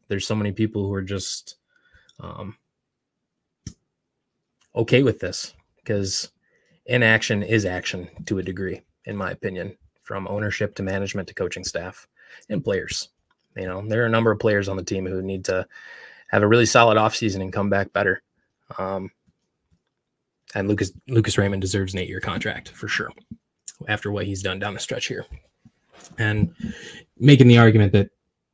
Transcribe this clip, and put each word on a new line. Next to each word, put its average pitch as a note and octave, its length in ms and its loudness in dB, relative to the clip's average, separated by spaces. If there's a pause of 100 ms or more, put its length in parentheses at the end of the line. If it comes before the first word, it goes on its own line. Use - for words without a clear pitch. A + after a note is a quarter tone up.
there's G2 220 -4
so A2 80 -2
many G#2 160 -2
people G#2 340 -2
who G2 80 -4
are G2 80 -4
just, - 540 -8 (640)
um, F#2+ 360 -14 (2250)
okay A#2+ 260 2
with B2+ 160 0
this, - 360 -10 (300)
'cause G2+ 460 -4 (540)
inaction A2+ 580 2
is G#2+ 240 0
action F2+ 420 -8 (180)
to G2 120 -2
a F#2 60 -6
degree, F#2 360 -8 (260)
in G2+ 100 -8
my F#2+ 160 -6
opinion, F#2+ 440 -8 (280)
from F#2+ 240 -10
ownership G#2 480 -4
to G2+ 80 -6
management F#2+ 420 -6
to - 80 -20
coaching F#2+ 300 -8
staff - 420 -10 (420)
and - 140 -6
players. - 460 -4 (480)
You F#2+ 100 -10
know, F#2 220 -8
there A2 140 0
are A#2 40 2
a A2+ 40 0
number A2+ 200 4
of G2+ 80 0
players G2+ 300 2
on F#2+ 80 -6
the F2+ 80 -6
team F#2+ 220 -4
who F#2 160 -4
need F#2+ 240 -6
to F#2 200 -2 (640)
have G#2 140 2
a G#2 40 4
really A#2 200 6
solid A#2 320 6
offseason G#2+ 420 0
and F#2+ 100 -6
come G2+ 200 -2
back G2 240 0
better. F#2+ 280 0 (540)
Um, F#2+ 340 -6 (1400)
and G2+ 140 -2
Lucas, G2+ 240 -2 (160)
Lucas A2+ 300 2
Raymond G2 240 0
deserves F#2+ 320 -2
an F#2 60 -4
eight-year - 200 -8
contract - 480 -6
for - 180 -14
sure - 240 -4 (800)
after G#2 240 -4
what G2 140 -4
he's F#2+ 160 -6
done F#2+ 160 -6
down G2+ 160 -6
the - 60 -10
stretch - 260 -6
here. - 180 -8 (920)
And G#2 360 -2 (640)
making C3 300 10
the A#2+ 80 12
argument A2 360 8
that G2+ 180 4 (440)